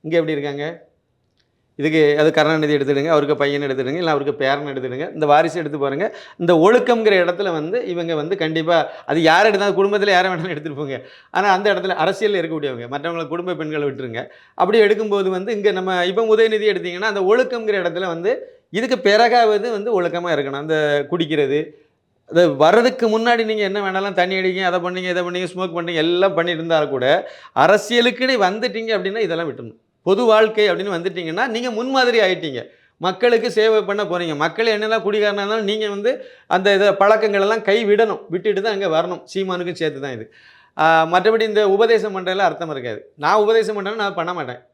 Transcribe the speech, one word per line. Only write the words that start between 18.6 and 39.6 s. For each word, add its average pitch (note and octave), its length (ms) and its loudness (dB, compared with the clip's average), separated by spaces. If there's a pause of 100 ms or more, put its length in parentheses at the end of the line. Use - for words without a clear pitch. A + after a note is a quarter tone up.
இதுக்கு A3 280 -2
பிறகாவது A3 720 4
வந்து G#3 320 -2
ஒழுக்கமா F3 280 -4
இருக்கணும். C#3 220 -2
அந்த D3 580 0
குடிக்கிறது, D3 540 0 (680)
அது E3 260 4
வர்றதுக்கு A3 520 4
முன்னாடி A3+ 360 2
நீங்க G#3+ 180 -2
என்ன G3 280 -2
வேணாலும் G3 220 -2
தண்ணி F3+ 220 2
அடிங்க, F#3 280 -2
அதை F3+ 180 0
பண்ணீங்க, F3+ 300 -4
இதை F3+ 120 0
பண்ணீங்க, F3+ 240 -4
ஸ்மோக் F3+ 300 -6
பண்ணீங்க, E3+ 180 -6
எல்லாம் F3 400 2
பண்ணிட்டு E3+ 240 -2
இருந்தா E3 260 0
கூட C3+ 460 0 (260)
அரசியலுக்குன்னு A#3+ 800 2
வந்துட்டீங்க A3 560 -2
அப்படின்னா G3 260 -4
இதெல்லாம் E3+ 340 -4
விட்டுறணும். A#2+ 280 -16 (240)
பொது G3 200 2
வாழ்க்கை G#3+ 460 4
அப்படின்னு F3 40 2
வந்துட்டீங்கன்னா F3+ 720 -4
நீங்க A#3+ 240 -4
முன்மாதிரி A#3+ 500 0
ஆயிட்டீங்க. D#3+ 420 0 (340)
மக்களுக்கு G#3+ 540 0
சேவை A3 320 2
பண்ண G3+ 220 -4
போறீங்க. E3+ 320 -4
மக்கள் E3 300 -2
என்னெல்லாம் A3 380 -2
குடிகாரனா G#3 280 0
இருந்தாலும் G#3 320 -4
நீங்க G#3+ 240 -4
வந்து G#3 360 -4 (220)
அந்த F#3+ 280 2
இதை G3 180 4
பழக்கங்கள் G#3 480 2
எல்லாம் G#3+ 220 0
கை G#3+ 240 0
விடணும். G#3 420 2
விட்டுட்டு F#3+ 340 -2
தான் A3 100 -2
அங்க G3 160 -2
வரணும். E3+ 340 -2 (120)
சீமானுக்கும் F3+ 380 -4